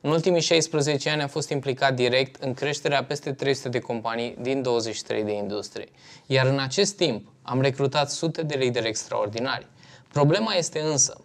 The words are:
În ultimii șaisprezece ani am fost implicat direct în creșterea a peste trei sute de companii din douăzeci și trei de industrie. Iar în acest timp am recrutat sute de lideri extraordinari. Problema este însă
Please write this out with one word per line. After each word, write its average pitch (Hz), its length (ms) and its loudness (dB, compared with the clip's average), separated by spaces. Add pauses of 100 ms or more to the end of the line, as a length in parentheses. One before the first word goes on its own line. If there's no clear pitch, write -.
În 147 100 0
ultimii 165 300 4
șaisprezece 151 680 2
ani 151 120 0
am 143 60 -2
fost 151 220 -6
implicat 135 440 2
direct 127 480 2
în 131 120 -2
creșterea 143 440 -2
a 135 60 -2
peste 139 280 -6
trei 135 220 0
sute 127 140 -6
de 123 100 -2
companii 117 640 -4
din 131 220 -2
douăzeci 117 320 0
și - 80 -8
trei 110 200 -4
de 104 100 -2
industrie. 104 560 -6 (380)
Iar 131 200 4
în 135 120 2
acest 139 380 0
timp 123 320 0 (140)
am 127 180 -2
recrutat 139 500 2
sute 165 320 -4
de 151 120 -4
lideri 120 340 0
extraordinari. 110 760 -4 (460)
Problema 185 420 4
este 160 260 -2
însă 156 440 0